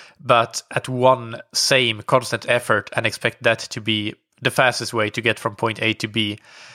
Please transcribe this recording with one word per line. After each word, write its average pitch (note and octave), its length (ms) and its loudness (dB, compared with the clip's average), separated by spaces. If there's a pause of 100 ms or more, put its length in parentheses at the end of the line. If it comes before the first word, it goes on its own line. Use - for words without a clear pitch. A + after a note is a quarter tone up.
(220)
but A#2+ 500 2
at - 160 -4
one B2 540 2 (120)
same A#2+ 500 2
constant - 440 0
effort A#2+ 480 0
and A2+ 100 -2
expect - 380 -4
that A2+ 160 4
to - 220 -10
be G#2+ 320 -2 (280)
the - 100 2
fastest B2 420 0
way G#2+ 160 0
to - 120 -6
get A2 180 2
from G#2 180 -6
point A2+ 240 -2
A A2 140 0
to - 120 -6
B. G#2 320 -2 (360)